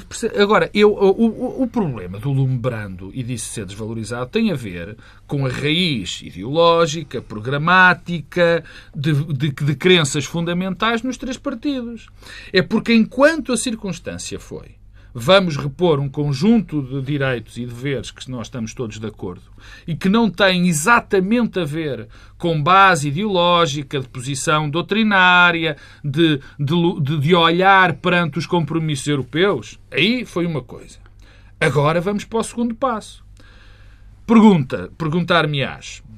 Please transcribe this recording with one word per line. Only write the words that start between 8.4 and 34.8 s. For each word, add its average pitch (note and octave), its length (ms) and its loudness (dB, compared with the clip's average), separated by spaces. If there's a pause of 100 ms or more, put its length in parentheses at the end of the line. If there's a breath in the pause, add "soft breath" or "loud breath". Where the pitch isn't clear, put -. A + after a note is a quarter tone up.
de, D#3 160 -2 (220)
de, C#3+ 160 -2
de C#3+ 260 -2
crenças D#3 480 2
fundamentais F#3 800 -4
nos B3+ 160 -6
três C4 180 -8
partidos. B3 720 -8 (440 loud breath)
É F#3 80 4
porque A3 320 0
enquanto C4 580 2
a A#3 60 -2
circunstância F3+ 840 -8
foi - 380 -18 (340 soft breath)
vamos E3 460 2
repor C#3+ 420 0
um C#3+ 80 -4
conjunto D3+ 760 0
de C3+ 180 -8
direitos C3 560 -4
e A#2+ 80 -8
deveres A#2+ 460 -6
que - 180 -18
nós B2 160 -10
estamos A2+ 300 -10
todos A2 240 -8
de A2 80 -8
acordo F#2 340 -12 (460 loud breath)
e E3 80 -6
que - 120 -4
não A3 220 4
têm F3+ 380 2
exatamente G3+ 920 0
a E3+ 60 -2
ver C#3 420 -6 (300 soft breath)
com E3 240 -2
base F3 460 6
ideológica, E3+ 920 0
de C3 80 -8
posição C#3+ 640 -2
doutrinária, F3 1080 2 (300 loud breath)
de, D3+ 340 2 (200 loud breath)
de C#3+ 140 -2
lu-, E3+ 280 0
de, C#3+ 160 -2
de D3+ 160 2
olhar F3+ 600 4
perante F3 440 0
os D#3+ 80 -4
compromissos D#3+ 640 -2
europeus, D3 720 -2 (120)
aí G3+ 340 0
foi F3 200 -4
uma D#3 160 -4
coisa. - 380 -18 (600 soft breath)
Agora D3+ 400 2
vamos G3 240 -2
para A3+ 160 -4
o A3 40 0
segundo A#3 320 -4
passo. - 500 -6 (1000 soft breath)
Pergunta, F3+ 680 4